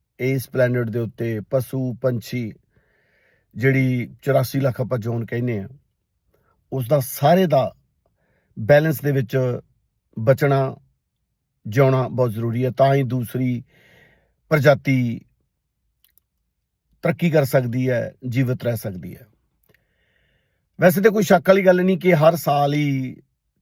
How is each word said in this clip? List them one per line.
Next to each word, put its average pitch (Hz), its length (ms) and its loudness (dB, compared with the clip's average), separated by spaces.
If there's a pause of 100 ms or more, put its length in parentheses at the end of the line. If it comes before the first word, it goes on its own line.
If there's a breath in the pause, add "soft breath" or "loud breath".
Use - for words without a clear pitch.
(200)
ਇਸ 131 300 -4
ਪਲੈਨਟ 123 400 0
ਦੇ 113 100 -4
ਉੱਤੇ 113 400 -6 (100)
ਪਸ਼ੂ, 131 440 -4
ਪੰਛੀ, 123 600 -6 (1000)
ਜਿਹੜੀ 131 680 0
ਚੁਰਾਸੀ 135 380 0
ਲੱਖ 131 220 -2
ਆਪਾਂ 123 160 -4
ਜ਼ੋਨ 117 280 -6
ਕਹਿੰਦੇ 117 360 -4
ਹਾਂ, 101 80 -12 (1040)
ਉਸ 131 140 -6
ਦਾ 143 120 2
ਸਾਰੇ 165 460 2
ਦਾ 139 300 0 (840)
ਬੈਲੈਂਸ 147 420 2
ਦੇ 143 100 -2
ਵਿੱਚ 127 500 -2 (580)
ਬਚਣਾ, 135 560 2 (920)
ਜਿਉਣਾ 131 400 2
ਬਹੁਤ 123 240 -2
ਜ਼ਰੂਰੀ 117 340 -4
ਹੈ, 127 60 -2
ਤਾਂ 139 240 4
ਹੀ 139 80 2
ਦੂਸਰੀ 123 600 -4 (840 soft breath)
ਪ੍ਰਜਾਤੀ 131 720 2 (1800)
ਤਰੱਕੀ 165 280 -2
ਕਰ 147 160 2
ਸਕਦੀ 127 440 0
ਹੈ, 113 240 -4 (140)
ਜੀਵਤ 123 360 -2
ਰਹਿ 117 140 -2
ਸਕਦੀ 90 380 -12
ਹੈ। - 120 -20 (1500)
ਵੈਸੇ 180 220 4
ਤਾਂ 214 100 4
ਕੋਈ 208 120 0
ਸ਼ੱਕ 180 260 4
ਵਾਲੀ 196 160 4
ਗੱਲ 180 180 4
ਨਹੀਂ 185 140 2
ਕਿ 175 160 2
ਹਰ 160 220 4
ਸਾਲ 143 380 0
ਹੀ 139 420 -4 (460)